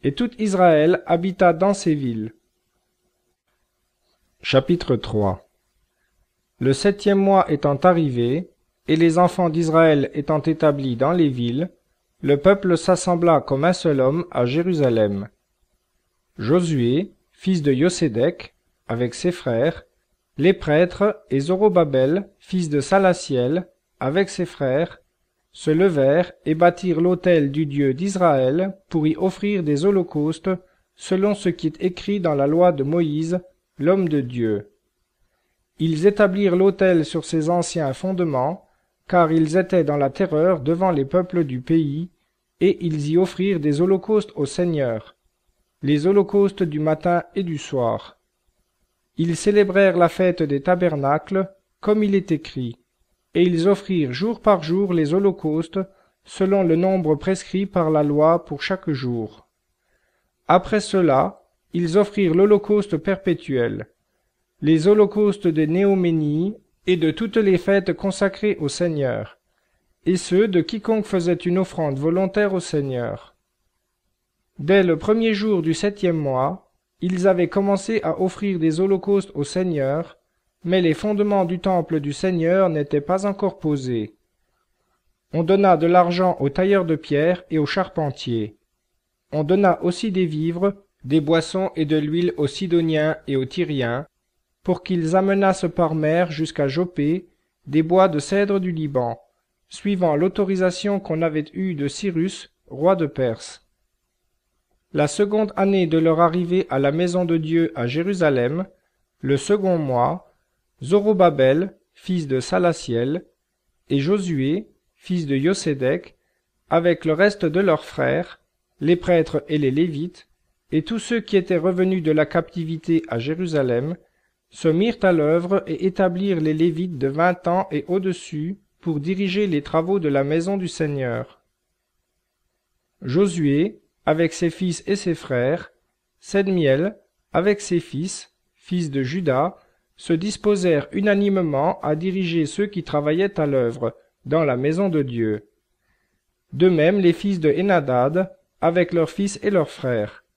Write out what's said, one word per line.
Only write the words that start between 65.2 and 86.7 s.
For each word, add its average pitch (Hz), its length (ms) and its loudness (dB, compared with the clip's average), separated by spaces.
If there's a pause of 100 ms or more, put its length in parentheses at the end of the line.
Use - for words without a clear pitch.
des 156 200 0
Néoménies 175 880 0 (300)
et 180 100 2
de 156 140 0
toutes 220 260 -4
les 196 220 4
fêtes 190 340 0
consacrées 196 640 -2
au 147 80 -4
Seigneur, 135 680 -4 (720)
et 180 100 2
ceux 196 300 2
de 180 140 2
quiconque 214 440 -2
faisait 175 280 0
une 175 260 -2
offrande 151 400 -4
volontaire 190 560 0
au 180 40 -2
Seigneur. 131 760 -6 (1200)
Dès 185 240 2
le 165 160 2
premier 220 380 0
jour 202 260 0
du 160 140 0
septième 190 420 -2
mois, 139 540 -4 (340)
ils 180 220 0
avaient 180 220 2
commencé 202 540 0
à 165 180 -4
offrir 185 380 -2
des 160 200 0
holocaustes 196 540 0
au 143 100 -4
Seigneur, 156 760 -2 (460)
mais 185 160 2
les 165 140 2
fondements 202 500 0
du 175 160 -4
temple 170 400 0
du 143 140 -6
Seigneur 185 560 2
n'étaient 147 320 0
pas 185 240 -2
encore 196 340 -4
posés. 127 560 -4 (1200)
On 165 100 -2
donna 190 320 4
de 156 100 0
l'argent 175 540 4
aux 139 80 0
tailleurs 190 380 2